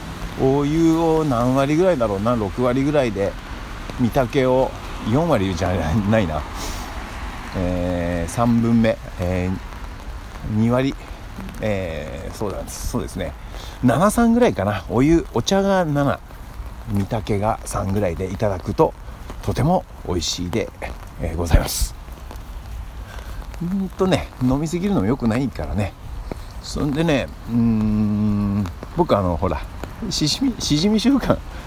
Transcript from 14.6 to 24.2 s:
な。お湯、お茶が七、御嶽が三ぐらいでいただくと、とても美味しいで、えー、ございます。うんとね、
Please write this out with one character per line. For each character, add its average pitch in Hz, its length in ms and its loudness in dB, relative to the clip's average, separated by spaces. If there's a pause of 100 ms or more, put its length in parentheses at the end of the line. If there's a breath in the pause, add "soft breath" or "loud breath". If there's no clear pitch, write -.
な。 101 240 0
お 107 140 4
湯、 160 320 4
お 113 80 2
茶 196 180 2
が 196 240 4
七、 143 340 2 (760)
御 101 100 2
嶽 107 340 -2
が 107 280 0
三 98 260 -2
ぐ 104 80 2
ら 98 80 2
い 85 80 -2
で 92 160 -4
い 98 40 -6
た 110 120 0
だ 95 100 -2
く 101 140 -4
と、 - 220 2 (480)
と 101 100 -2
て 101 100 0
も 175 220 4 (240)
美 87 60 0
味 87 80 0
し 90 240 -4
い 90 40 -6
で、 104 200 -2 (500)
え - 140 -4
ー、 - 20 -4
ご 85 100 -2
ざ 78 100 4
い - 20 10
ま - 100 2
す。 - 260 -2 (1700 loud breath)
う 165 60 -4
ん 190 240 -2
と - 160 0
ね、 147 220 2 (140)